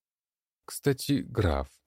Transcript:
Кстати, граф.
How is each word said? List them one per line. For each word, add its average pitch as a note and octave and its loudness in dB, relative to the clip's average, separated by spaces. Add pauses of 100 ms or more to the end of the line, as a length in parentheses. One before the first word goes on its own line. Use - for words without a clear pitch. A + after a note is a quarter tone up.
(640)
Кстати, - 0
граф. D#2 0 (180)